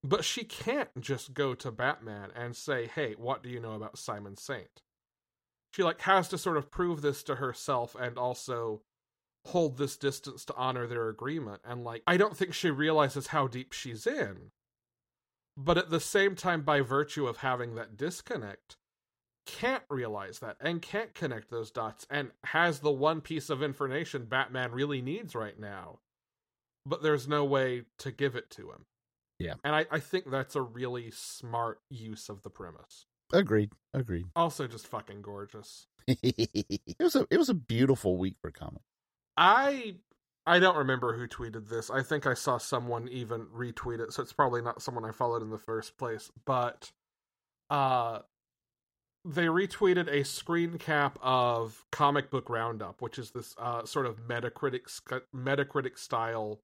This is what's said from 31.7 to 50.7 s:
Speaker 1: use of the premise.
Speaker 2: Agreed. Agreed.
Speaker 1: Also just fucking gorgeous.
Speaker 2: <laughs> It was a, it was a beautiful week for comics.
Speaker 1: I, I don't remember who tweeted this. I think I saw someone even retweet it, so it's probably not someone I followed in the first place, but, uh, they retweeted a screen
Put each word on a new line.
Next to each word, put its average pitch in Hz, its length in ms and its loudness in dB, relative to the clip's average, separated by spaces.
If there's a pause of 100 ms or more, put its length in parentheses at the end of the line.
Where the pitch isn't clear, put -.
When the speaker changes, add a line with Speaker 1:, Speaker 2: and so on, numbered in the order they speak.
Speaker 1:
use 110 380 -10
of 101 160 -12
the 101 60 -12
premise. - 560 -16 (260)
Speaker 2:
Agreed. 107 400 6 (220)
Agreed. 95 320 -2 (100)
Speaker 1:
Also 160 320 0
just 113 200 -12
fucking 104 340 -10
gorgeous. 101 720 -14
Speaker 2:
<laughs> - 120 -8
It - 920 0
was 330 160 2
a, - 140 6
it - 80 4
was 285 120 4
a 233 40 4
beautiful 120 640 2
week 95 240 -2
for 78 100 -8
comics. - 320 -12 (540)
Speaker 1:
I, 226 580 6 (500)
I 175 140 8
don't 185 160 8
remember 127 400 2
who 120 120 -6
tweeted 110 420 -8
this. 113 200 -4
I 131 140 2
think 147 240 0
I 127 60 4
saw 123 240 2
someone 120 500 -4
even 117 380 -6
retweet 117 540 -6
it, 117 120 -6
so - 120 -6
it's - 100 -10
probably 120 280 4
not 120 200 -6
someone 117 240 -6
I 110 60 -6
followed 117 320 0
in 110 80 -8
the 107 80 -6
first - 380 -6
place, 113 320 -6 (160)
but, 123 460 0 (800)
uh, 127 500 2 (1040)
they 170 220 2
retweeted 180 640 4
a 143 160 4
screen 170 540 0